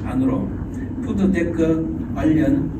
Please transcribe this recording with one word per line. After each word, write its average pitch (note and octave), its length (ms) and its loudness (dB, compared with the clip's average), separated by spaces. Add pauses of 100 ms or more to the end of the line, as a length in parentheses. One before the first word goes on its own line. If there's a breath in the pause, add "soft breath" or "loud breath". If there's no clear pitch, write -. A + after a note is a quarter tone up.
안으로 C3 440 0 (560 loud breath)
푸드테크 E3 1080 0
관련 C#3+ 560 2 (100)